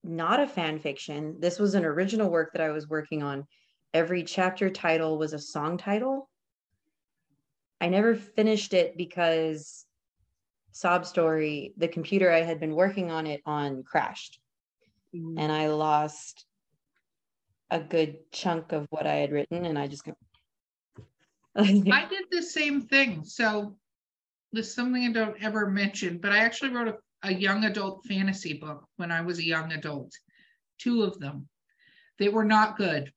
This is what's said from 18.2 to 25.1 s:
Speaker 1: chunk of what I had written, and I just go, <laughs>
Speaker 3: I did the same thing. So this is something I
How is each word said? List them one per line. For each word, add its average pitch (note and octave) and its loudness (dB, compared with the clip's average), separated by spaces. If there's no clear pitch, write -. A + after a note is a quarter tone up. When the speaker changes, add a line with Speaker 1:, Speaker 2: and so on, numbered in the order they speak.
Speaker 1:
chunk E3 -4
of D3+ -4
what D#3 -4
I D3 0
had C#3+ 0
written, E3 -2
and D3+ -2
I C#3+ -2
just C#3+ -14
go, D#3 -12
<laughs> - -18
Speaker 3:
I G#3 6
did F#4+ -6
the F4 -2
same D4 -2
thing. A3 2
So G#3+ -2
this - -4
is - -14
something B3 0
I A#3 0